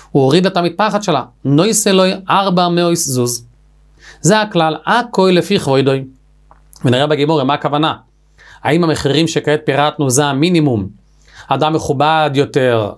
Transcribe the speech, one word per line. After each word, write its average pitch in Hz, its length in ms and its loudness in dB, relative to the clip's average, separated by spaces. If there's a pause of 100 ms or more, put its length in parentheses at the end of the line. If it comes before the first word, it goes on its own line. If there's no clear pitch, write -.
(120)
הוא 139 120 4
הוריד 160 220 4
את 190 120 -2
המטפחת 202 460 -2
שלה. 143 200 0 (220)
נויסה 175 460 2
לוי 185 200 4 (180)
ארבע 180 400 0
מאות 170 260 0
זוז. 123 520 -4 (720)
זה 208 200 2
הכלל, 165 340 -2 (100)
הכוי 208 460 0
לפי 180 280 0
כבודוי. 135 440 0 (800)
ונראה 131 220 0
בגימורה 147 360 0
מה 139 100 0
הכוונה. 147 400 -2 (720)
האם 160 200 0
המחירים 151 440 0
שכעת 151 380 -2
פירטנו 143 440 0
זה 131 160 0
המינימום, 143 640 0 (600)
אדם 151 260 0
מכובד 156 600 0
יותר, 123 640 0